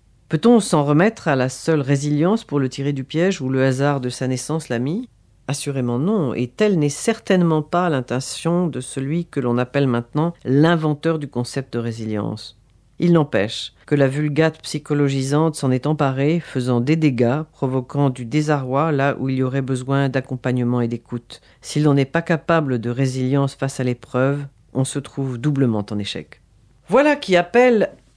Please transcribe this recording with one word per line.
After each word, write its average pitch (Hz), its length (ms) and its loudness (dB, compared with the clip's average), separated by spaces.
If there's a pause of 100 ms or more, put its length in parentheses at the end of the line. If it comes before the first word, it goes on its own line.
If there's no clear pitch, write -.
(280)
Peut-on 233 320 4
s'en 151 240 2
remettre 170 440 2
à 143 80 2
la 131 120 2
seule 156 320 0
résilience 147 640 0
pour 147 140 -4
le 131 100 0
tirer 139 240 -4
du 135 120 -6
piège 175 360 0
où 131 80 -4
le 131 160 2
hasard 139 360 2
de 123 80 -4
sa 127 180 -6
naissance 131 420 -4
l'a 117 120 -2
mis ? 180 280 -4 (380)
Assurément 131 540 -4
non, 170 340 0
et 120 140 -4
telle 208 320 0
n'est 147 100 2
certainement 170 720 0
pas 175 260 -2
l'intention 151 800 -2
de 127 140 -6
celui 139 440 -6
que - 160 -6
l'on 120 160 0
appelle 131 300 0
maintenant 139 480 -2 (100)
l'inventeur 156 760 2
du 147 100 -8
concept 123 440 -6
de 123 60 -4
résilience. 110 760 -6 (420)
Il 175 140 4
n'empêche 120 600 0 (140)
que - 80 0
la 139 140 4
vulgate 151 520 0
psychologisante 143 920 0
s'en 135 160 -2
est 127 160 0
emparée, 147 540 0
faisant 127 400 -2
des 143 160 2
dégâts, 135 560 2
provoquant 135 580 0
du 123 160 -8
désarroi 147 680 0
là 139 280 0
où 135 100 -2
il 131 60 -2
y 131 60 0
aurait 131 200 -2
besoin 135 480 0
d'accompagnement 123 720 -2
et 117 60 -2
d'écoute. - 520 -10 (220)
Si - 180 -4
l'on 151 140 4
n'est 139 100 4
pas 165 180 -2
capable 156 580 0
de 117 100 -6
résilience 131 640 0
face - 260 -6
à 127 40 0
l'épreuve, 131 600 -2 (300)
on 131 100 0
se - 140 -6
trouve 135 400 -6
doublement 123 520 0
en 107 80 -4
échec. - 440 -10 (460)
Voilà 285 260 4
qui 185 220 0
appelle 226 560 4 (240)